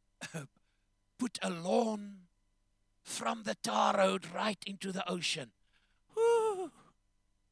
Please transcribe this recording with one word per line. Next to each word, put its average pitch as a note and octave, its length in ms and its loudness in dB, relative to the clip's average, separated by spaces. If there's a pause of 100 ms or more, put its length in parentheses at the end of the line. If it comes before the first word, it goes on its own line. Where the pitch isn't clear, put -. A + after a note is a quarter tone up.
(320)
<laughs> E3 60 -8 (800)
put - 240 -4
a F#3+ 80 0
lawn G3+ 720 0 (840)
from A3+ 400 -4
the G#3 120 -4
tar G#3+ 440 2
road F#3+ 360 4
right G3+ 320 -2
into F#3+ 260 -8
the F3+ 180 -4
ocean, D#3+ 400 -4 (680)
whoo, A4 540 4 (800)